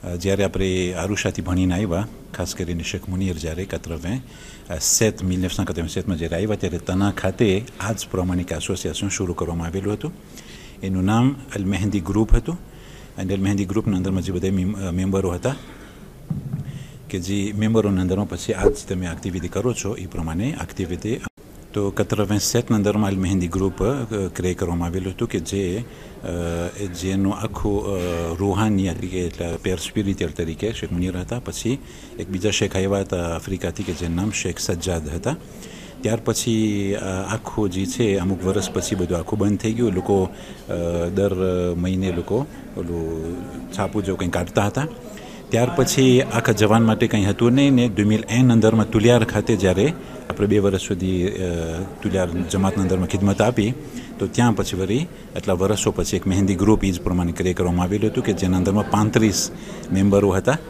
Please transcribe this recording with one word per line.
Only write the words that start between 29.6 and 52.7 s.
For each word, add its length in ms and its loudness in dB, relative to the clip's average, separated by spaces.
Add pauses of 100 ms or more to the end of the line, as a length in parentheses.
પેર 140 0
સ્પિરિચ્યુઅલ 560 -2
તરીકે 400 -4
શેખ 200 -6
મુનીર 240 -2
હતા. 220 -4
પછી 400 -4 (400)
એક 100 -8
બીજા 220 0
શેખ 260 0
આવ્યા 240 2
હતા 340 -2
આફ્રિકાથી 480 -4
કે 100 -4
જેનું 240 -2
નામ 140 0
શેખ 280 -4
સજ્જાદ 500 -2
હતા. 280 -4 (680)
ત્યાર 220 0
પછી, 680 0
અ, 100 -4
આખું 680 -2
જે 160 -2
છે 300 2
અમુક 280 0
વર્ષ 260 0
પછી 240 -2
બધું 240 0
આખું 200 -4
બંધ 200 2
થઈ 140 -2
ગયું. 200 2
લોકો, 360 2 (400)
અ, 60 -4 (400)
દર 220 2 (400)
મહિને 360 0
લોકો 340 -2 (300)
ઓલું 600 -4 (420)
છાપું 260 -2
જેવું 140 -2
કંઈ 100 0
કાઢતા 380 2
હતા. 200 0 (600)
ત્યાર 280 2
પછી 440 6
આખા 320 2
જવાન 300 6
માટે 240 4
કંઈ 180 4
હતું 280 4
નહીં 180 6
ને 180 6
બે 140 2
હજાર 180 4
એક 300 4
અંદરમાં 400 6
તુલિયાર 340 8
ખાતે 320 2
જ્યારે 360 4 (380)
આપણે 160 2
બે 120 6
વર્ષ 300 2
સુધી, 400 0
અ, 40 -2 (720)
તુલિયાર 280 2
જમાતના 520 0